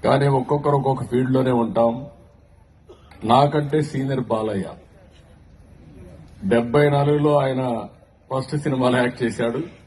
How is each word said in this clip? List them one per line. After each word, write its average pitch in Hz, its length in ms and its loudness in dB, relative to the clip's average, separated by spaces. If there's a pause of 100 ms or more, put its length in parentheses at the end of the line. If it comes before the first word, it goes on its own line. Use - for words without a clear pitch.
కానీ 135 240 2
ఒక్కొక్కరు 143 480 0
ఒక్కొక్క 135 280 -2
ఫీల్డ్ 123 280 0
లోనే 131 200 2
ఉంటాం. 117 560 0 (1160)
నాకంటే 143 580 2
సీనియర్ 135 380 -4
బాలయ్య, 110 440 -4 (1800)
డెబ్బై 120 440 2
నాలుగులో 147 500 2
ఆయన 127 480 -2 (420)
ఫస్ట్ 131 280 -4
సినిమాలో 127 400 0
యాక్ట్ 123 260 -2
చేశాడు. 117 360 -2 (280)